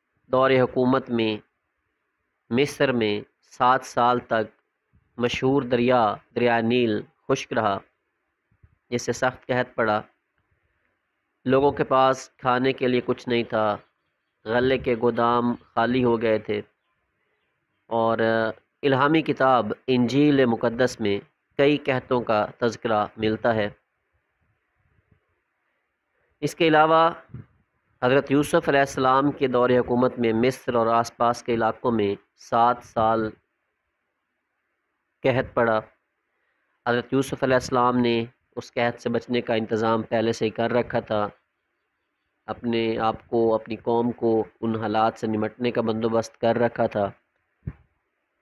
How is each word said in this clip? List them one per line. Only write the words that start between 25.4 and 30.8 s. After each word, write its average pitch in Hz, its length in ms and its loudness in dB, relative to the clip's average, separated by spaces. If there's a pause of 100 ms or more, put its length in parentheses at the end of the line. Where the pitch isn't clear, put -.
इसके 160 260 0
अलावा 160 360 4 (1000)
हज़रत 135 280 2
यूसुफ़ 147 400 2
अलैहिस्सलाम 139 600 2
के 139 180 -2
दौर 123 240 2
हुकूमत 123 460 2
में 117 160 0
मिस्र 123 420 0
और 113 120 2